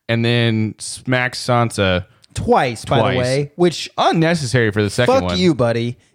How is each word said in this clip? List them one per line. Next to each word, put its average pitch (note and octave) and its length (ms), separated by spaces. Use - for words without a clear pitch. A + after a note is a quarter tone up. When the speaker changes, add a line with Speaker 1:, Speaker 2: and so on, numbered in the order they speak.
Speaker 1:
and A#2 160
then A#2 540
smacks - 680
Sansa G#2 640
Speaker 2:
Twice, F3 500
by D3 120
the A2+ 60
Speaker 1:
Twice. B2 160
Speaker 2:
way, C3+ 360
which F3 420
Speaker 1:
unnecessary D#3+ 760
for G#2+ 100
the G2+ 80
second B2 240
Speaker 2:
fuck - 80
Speaker 1:
one. F2+ 160
Speaker 2:
you, F3 160
buddy. A#2 420